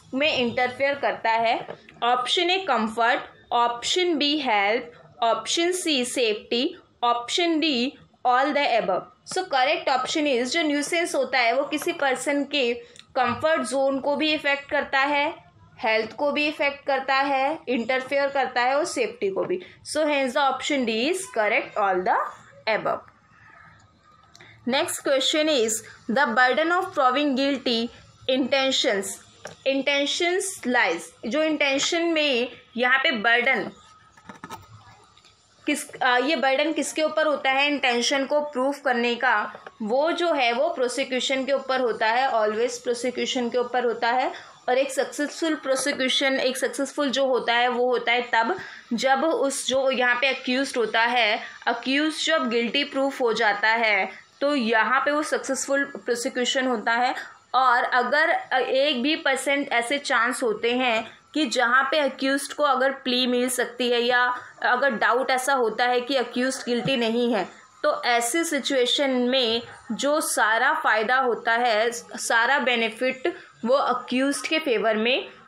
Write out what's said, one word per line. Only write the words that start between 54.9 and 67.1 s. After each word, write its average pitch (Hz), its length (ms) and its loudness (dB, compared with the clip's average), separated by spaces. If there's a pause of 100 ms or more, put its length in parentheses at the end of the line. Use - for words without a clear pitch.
पे 285 120 0
वो 294 120 0
successful 269 600 -2
prosecution 254 840 -2
होता 233 240 0
है। 247 240 2 (380)
और 254 300 4
अगर, 254 460 2
अ, - 300 0
एक 262 440 2
भी 302 120 2
percent 277 560 0
ऐसे 240 260 0
chance 247 460 0
होते 226 300 0
हैं 233 440 -2 (160)
कि 302 120 2
जहाँ 247 460 2
पे 311 80 2
accused 277 540 0
को 302 100 -2
अगर 269 280 2
plea 254 360 -2
मिल 247 220 0
सकती 240 400 -2
है 240 100 2
या 247 360 2 (280)
अगर 247 260 2
डाउट 233 400 2
ऐसा 262 240 2
होता 240 320 0
है 247 160 2
कि 269 140 -2
accused 247 500 -2
guilty 240 320 0
नहीं 233 360 2